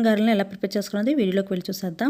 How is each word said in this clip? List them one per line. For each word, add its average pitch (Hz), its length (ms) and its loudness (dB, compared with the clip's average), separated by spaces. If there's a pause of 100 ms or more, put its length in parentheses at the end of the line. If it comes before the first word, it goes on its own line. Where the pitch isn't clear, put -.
గారెలను 220 260 4
ఎలా 196 160 2
ప్రిపేర్ 196 260 -6
చేసుకున్నది 208 440 -2
వీడియోలోకి 190 340 0
వెళ్ళి 180 160 -4
చూసేద్దాం. 190 400 -4